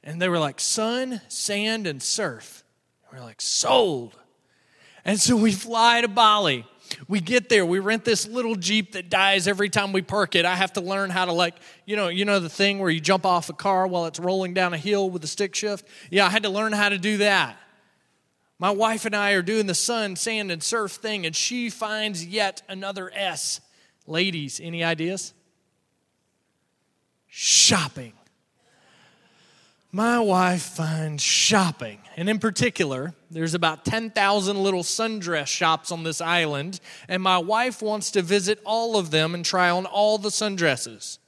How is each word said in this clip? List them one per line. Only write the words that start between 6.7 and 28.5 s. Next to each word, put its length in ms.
We 140
get 280
there. 160
We 140
rent 260
this 220
little 300
Jeep 380
that 160
dies 360
every 220
time 240
we 100
park 320
it. 100
I 120
have 160
to 80
learn 300
how 160
to, 60
like, 220
you 80
know, 140
you 160
know 160
the 80
thing 320
where 100
you 80
jump 260
off 240
a 40
car 340
while 200
it's 120
rolling 360
down 200
a 20
hill 320
with 140
a 60
stick 260
shift? 320
Yeah, 160
I 40
had 120
to 80
learn 220
how 160
to 100
do 200
that. 380
My 120
wife 340
and 100
I 160
are 120
doing 260
the 60
sun, 420
sand, 340
and 140
surf 300
thing, 320
and 100
she 340
finds 560
yet 420
another 460
S. 460
Ladies, 520
any 220
ideas? 500
Shopping. 840